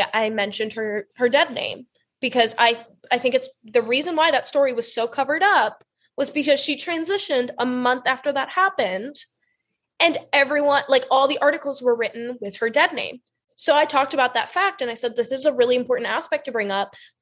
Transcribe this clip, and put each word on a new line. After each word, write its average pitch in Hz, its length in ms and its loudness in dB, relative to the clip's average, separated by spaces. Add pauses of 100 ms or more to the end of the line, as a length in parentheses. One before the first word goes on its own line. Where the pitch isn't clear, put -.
(120)
I 220 180 0
mentioned 214 440 -4
her, 214 320 -6 (100)
her 247 120 2
dead 285 260 2
name - 320 -8 (340)
because 233 380 2
I, 233 260 4 (260)
I 247 80 2
think 247 160 0
it's 262 140 -2 (160)
the 226 180 2
reason 285 340 -2
why 320 140 4
that - 160 0
story 277 260 2
was 233 220 -6
so 233 120 0
covered 277 360 -2
up 302 420 2 (320)
was 269 140 -2
because 285 300 2
she 285 160 -2
transitioned 330 840 -2
a 240 60 -2
month 247 420 0
after 262 260 0
that 269 180 -4
happened. 269 640 -2 (800)
And 330 200 2 (140)
everyone, 285 560 2
like, 262 220 4
all 269 180 4
the 285 100 -2
articles 285 420 0
were 247 160 2
written 233 440 -6
with 196 160 -10
her 226 120 -2
dead 302 240 2
name. - 280 -10 (360)
So 294 200 2
I 302 80 6
talked 277 300 0
about 254 200 0
that 226 140 -2
fact 381 340 -2
and 240 80 -2
I 233 40 -8
said, 233 200 -6
"This 233 160 -4
is 269 160 -4
a 294 80 4
really 247 220 4
important 240 320 -2
aspect 294 380 -4
to 254 60 -8
bring 208 200 -2
up. 196 220 -4 (280)